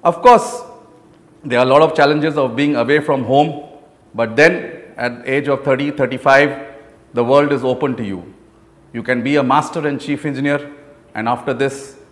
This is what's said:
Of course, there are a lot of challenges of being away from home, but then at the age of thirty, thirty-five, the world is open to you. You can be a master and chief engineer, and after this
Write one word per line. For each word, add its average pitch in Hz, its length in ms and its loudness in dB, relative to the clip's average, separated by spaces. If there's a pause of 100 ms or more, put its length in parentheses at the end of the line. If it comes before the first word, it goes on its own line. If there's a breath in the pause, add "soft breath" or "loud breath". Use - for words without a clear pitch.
Of 170 160 0
course, - 420 4 (800)
there 120 180 -2
are 127 60 4
a - 20 0
lot 139 120 4
of 160 160 2
challenges 151 400 2
of 131 180 -2
being 143 220 0
away 127 240 2
from 139 240 -2
home, 147 440 0 (460)
but 113 220 -4
then 165 460 2 (160)
at 120 260 -6
the 135 80 -4
age 135 160 -2
of 135 160 -2
thirty, 143 260 0
thirty-five, 139 840 0 (400)
the 120 100 0
world 143 280 4
is 131 120 -4
open 127 320 -2
to 117 80 -8
you. 92 300 -10 (580)
You 117 120 -8
can 123 180 -2
be 139 140 0
a 143 60 2
master 147 440 0
and 143 140 -4
chief 147 240 -6
engineer, 143 480 -4 (420)
and 110 140 -4
after 123 260 -2
this 135 420 -6 (160)